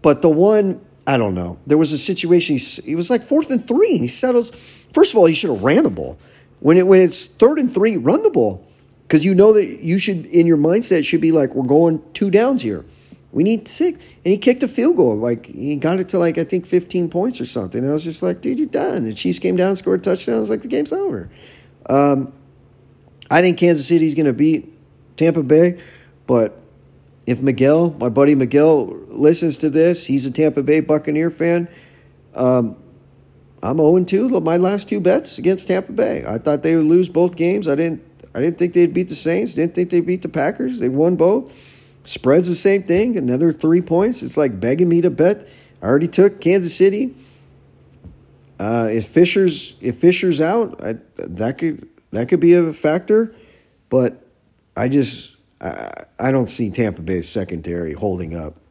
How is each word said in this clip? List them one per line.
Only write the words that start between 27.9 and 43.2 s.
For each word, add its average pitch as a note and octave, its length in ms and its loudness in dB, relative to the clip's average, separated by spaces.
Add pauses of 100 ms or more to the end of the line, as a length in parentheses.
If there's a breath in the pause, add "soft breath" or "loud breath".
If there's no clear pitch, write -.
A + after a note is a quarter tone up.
my A#2+ 100 -2
buddy C#3 260 4
Miguel, C3+ 580 2 (160)
listens D3 500 0
to D#3 100 -2
this, D#3+ 360 0
he's C3+ 200 -2
a C3+ 60 -6
Tampa D3 320 0
Bay D#3+ 160 2
Buccaneer D#3 500 -2
fan, E3+ 380 -2 (680 soft breath)
um, B2+ 420 0 (840)
I'm C#3+ 180 -2
oh D#3+ 160 6
and F3+ 120 2
two, A3 220 0 (120)
my E3 160 0
last G3 300 0
two G#3 120 -4
bets F#3 380 -2
against F#3 300 -2
Tampa F#3+ 240 -4
Bay. - 360 -4
I G#2+ 100 -6
thought D3 260 -2
they E3 120 0
would D#3+ 100 2
lose F3 240 4
both F3 260 0
games. F3 320 -2
I C#3 80 0
didn't, D#3+ 260 -4 (340)
I A#2 40 -6
didn't E3 200 -2
think F3 140 -2
they'd F3 200 4
beat F3+ 160 -2
the D3+ 60 -8
Saints. F#3 400 -2
Didn't E3+ 180 -2
think F3+ 160 -2
they'd E3+ 160 0
beat F3+ 160 -4
the - 80 -10
Packers. A#3 500 -4
They B2 100 -2
won D#3+ 260 0
both. F#3 360 0 (520 loud breath)
Spread's E3 440 0
the F3 80 -2
same G3 280 0
thing. G#3 340 0
Another C#3 340 0